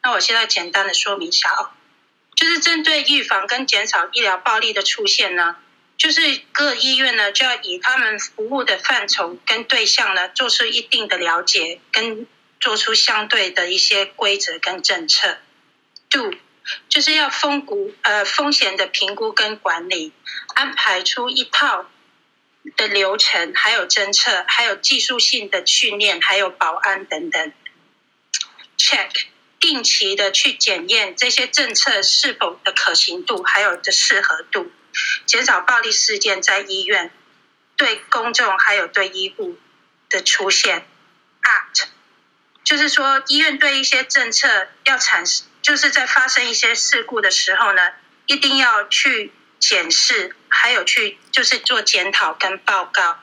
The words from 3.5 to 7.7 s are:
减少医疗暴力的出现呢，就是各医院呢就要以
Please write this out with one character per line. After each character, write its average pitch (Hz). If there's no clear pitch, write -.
减 208
少 185
医 240
疗 196
暴 220
力 220
的 202
出 -
现 190
呢， 175
就 320
是 302
各 285
医 254
院 262
呢 208
就 262
要 247
以 180